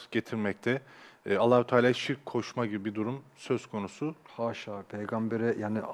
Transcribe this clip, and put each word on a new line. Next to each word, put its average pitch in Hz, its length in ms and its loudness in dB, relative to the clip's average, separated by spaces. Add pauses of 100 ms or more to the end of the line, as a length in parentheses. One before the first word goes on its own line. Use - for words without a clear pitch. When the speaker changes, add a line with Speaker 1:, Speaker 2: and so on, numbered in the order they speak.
(120)
Speaker 1:
getirmekte, 113 680 -2 (440)
e, - 120 2
Allahu 120 300 6
Teala'ya 123 260 6
şirk - 320 -4
koşma 120 400 -4
gibi 101 200 -4
bir 104 100 -4
durum 120 260 -4 (140)
söz - 320 -4
konusu. 110 560 -6
Speaker 2:
Haşa, 113 680 -6
peygambere 110 680 -2
yani 107 220 -2
a-, - 120 -8